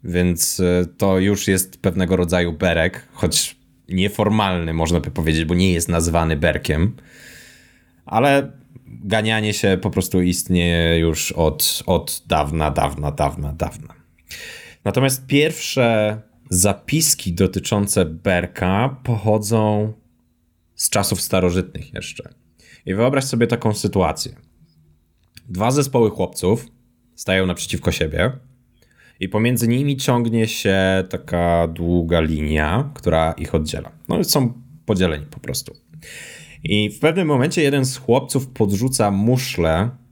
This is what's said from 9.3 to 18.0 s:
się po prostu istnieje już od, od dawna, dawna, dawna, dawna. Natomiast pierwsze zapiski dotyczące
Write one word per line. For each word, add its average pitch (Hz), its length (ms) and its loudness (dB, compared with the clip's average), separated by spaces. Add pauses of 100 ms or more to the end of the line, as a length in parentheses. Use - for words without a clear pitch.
się 95 280 2
po 104 80 0
prostu 92 320 0
istnieje 87 760 2
już 82 320 0
od, 78 540 0
od 78 420 -2
dawna, 76 440 0
dawna, 71 400 -4
dawna, 71 420 -4
dawna. - 400 -10 (920)
Natomiast 131 440 0
pierwsze 117 920 0 (280)
zapiski 101 840 0
dotyczące 98 720 0